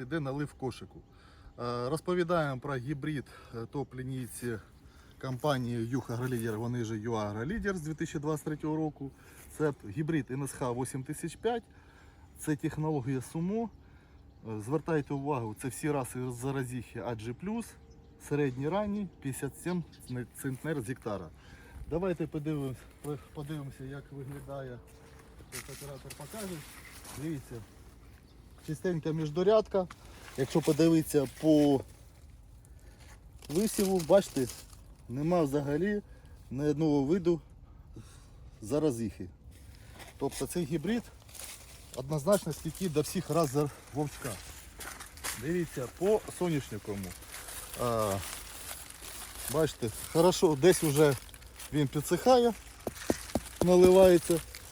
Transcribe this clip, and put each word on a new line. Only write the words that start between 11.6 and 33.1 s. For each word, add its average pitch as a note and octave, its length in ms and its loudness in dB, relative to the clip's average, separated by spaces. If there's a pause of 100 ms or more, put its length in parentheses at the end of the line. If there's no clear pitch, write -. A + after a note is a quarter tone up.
це D#3 180 -2
технологія C#3+ 680 -2
Сумо. G3 480 -4 (800)
Е, A2 120 -6
звертайте D3 540 0
увагу, C3+ 480 -2
це C#3 60 -4
всі D3 220 -2
раси B2+ 400 -2
з B2 40 -8
заразіхи B2 720 -6
А A#2+ 80 -2
Джі A2+ 180 -8
плюс, G#3+ 340 -6 (640)
середній C#3+ 400 0
ранній, G3+ 400 -2 (120)
п'ятдесят C3+ 320 -4 (100)
сім F3 220 0 (580)
центнер C#3+ 400 -4
з A2 60 -6
гектара. G2+ 400 -6 (600)
Давайте E3+ 360 -2
подивимось, C#3+ 500 -4 (580)
подивимося, D3 500 -10
як C3+ 280 -12
виглядає. C#3 640 -10 (760)
Зараз C3+ 300 -12
оператор C#3 340 -14
покаже. F#3+ 380 -10 (680)
Дивіться, D3 320 -6 (1120)
чистенька D#3+ 460 -2
міждорядка. F3+ 760 2 (500)
Якщо C#3 240 2
подивитися D#3 680 6 (140)
по D3 400 8 (1700)